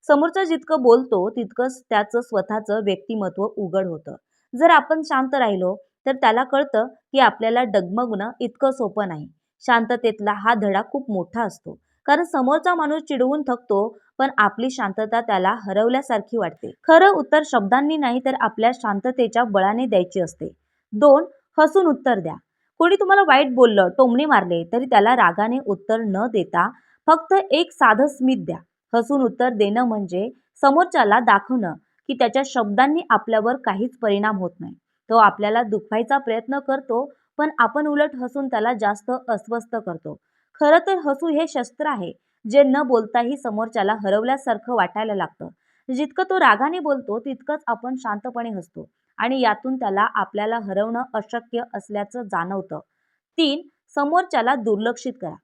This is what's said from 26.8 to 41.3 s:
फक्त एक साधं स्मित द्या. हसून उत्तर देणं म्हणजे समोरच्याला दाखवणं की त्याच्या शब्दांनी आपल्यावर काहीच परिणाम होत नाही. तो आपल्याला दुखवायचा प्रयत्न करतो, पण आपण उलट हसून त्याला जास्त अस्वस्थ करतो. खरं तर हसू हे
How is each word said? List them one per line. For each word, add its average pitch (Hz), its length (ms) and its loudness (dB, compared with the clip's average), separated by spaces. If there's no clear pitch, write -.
फक्त 320 260 2
एक 330 200 0
साधं 247 360 4
स्मित 254 380 -2
द्या. 165 140 -8
हसून 233 280 0
उत्तर 247 320 0
देणं 214 340 0
म्हणजे 202 420 -4
समोरच्याला 277 560 4
दाखवणं 214 540 0
की 277 40 -4
त्याच्या 247 320 0
शब्दांनी 262 640 0
आपल्यावर 220 460 0
काहीच 220 340 -4
परिणाम 208 380 0
होत 180 220 -6
नाही. - 140 -14
तो 226 80 2
आपल्याला 208 460 4
दुखवायचा 220 540 -2
प्रयत्न 247 420 -4
करतो, 262 460 -4
पण 302 100 0
आपण 269 280 0
उलट 294 280 0
हसून 254 320 -8
त्याला 233 260 -2
जास्त 208 380 -4
अस्वस्थ 226 460 -6
करतो. 165 400 -10
खरं 302 160 6
तर 381 180 0
हसू 277 240 -4
हे 311 180 0